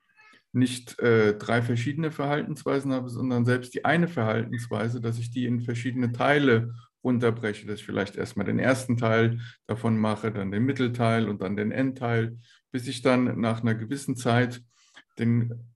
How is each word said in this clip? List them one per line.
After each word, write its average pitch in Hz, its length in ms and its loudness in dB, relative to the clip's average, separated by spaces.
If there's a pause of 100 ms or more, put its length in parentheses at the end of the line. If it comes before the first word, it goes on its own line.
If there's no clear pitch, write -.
(520)
nicht, - 480 -2
äh, 110 380 6
drei 117 240 2
verschiedene 139 480 -2
Verhaltensweisen 139 840 -2
habe, 127 160 -4
sondern 120 360 0
selbst 123 300 0
die - 100 -4
eine 165 220 4
Verhaltensweise, 117 920 -2
dass 117 180 -4
ich 120 100 -8
die 123 160 -4
in 120 160 -2
verschiedene 120 520 -4
Teile 127 600 4 (300)
runterbreche, 117 640 0
dass 104 140 -8
ich - 40 -20
vielleicht 101 300 -2
erstmal - 320 -4
den 110 100 0
ersten 117 400 0
Teil 117 420 2 (280)
davon 113 320 0
mache, 107 320 0
dann 98 200 -4
den 104 120 0
Mittelteil 120 640 2
und 101 140 -4
dann 95 120 -2
den 107 160 0
Endteil, 117 680 0 (320)
bis 127 160 -6
ich 123 160 -8
dann 127 360 2
nach 113 220 0
einer 113 140 2
gewissen 120 400 -6
Zeit 120 480 0 (560)
den 117 560 -2